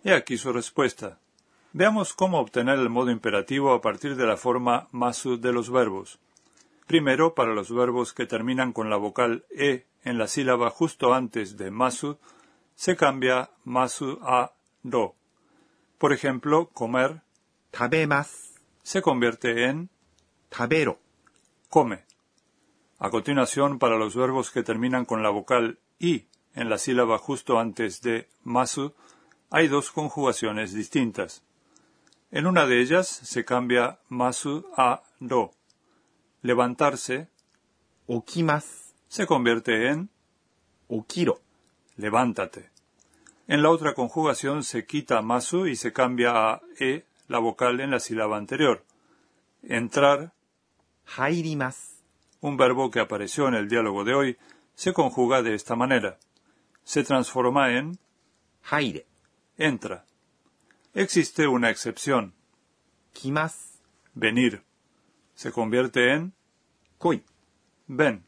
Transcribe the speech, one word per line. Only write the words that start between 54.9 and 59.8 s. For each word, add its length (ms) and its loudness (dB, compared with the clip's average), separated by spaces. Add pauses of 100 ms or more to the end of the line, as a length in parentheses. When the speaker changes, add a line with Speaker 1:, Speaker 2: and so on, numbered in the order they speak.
Speaker 1:
conjuga 480 2
de 140 -2
esta 200 -6
manera. 420 0 (680)
Se 200 -2
transforma 720 2
en 240 -4 (720)
Speaker 2:
Haire. 360 -4 (520)
Speaker 1:
entra. 480 -4 (880)